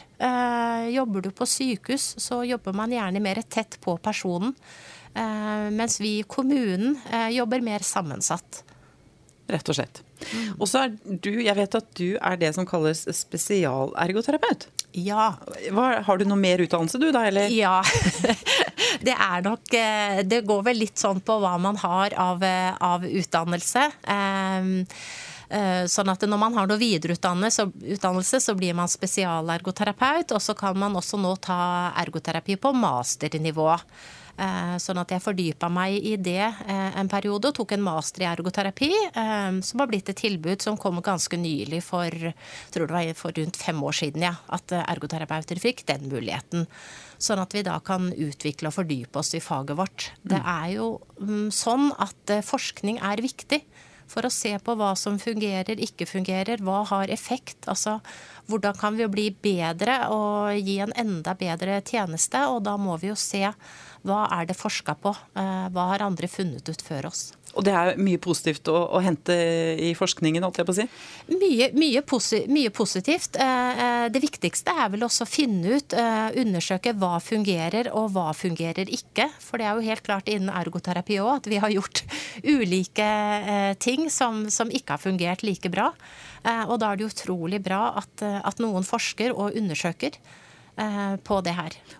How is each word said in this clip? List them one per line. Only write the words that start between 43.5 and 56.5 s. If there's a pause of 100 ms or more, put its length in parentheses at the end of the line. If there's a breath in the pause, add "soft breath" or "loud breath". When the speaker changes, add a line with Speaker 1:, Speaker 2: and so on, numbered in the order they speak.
Speaker 1:
fem
år
siden,
ja, (120)
at,
eh,
ergoterapeuter
fikk
den
muligheten. (520 loud breath)
Sånn
at
vi
da
kan
utvikle
og
fordype
oss
i
faget
vårt. (180)
Det
Speaker 2:
Mm.
Speaker 1:
er
jo, (200)
mm,
sånn
at,
eh,
forskning
er
viktig (460 loud breath)
for
å
se
på
hva
som
fungerer,
ikke
fungerer,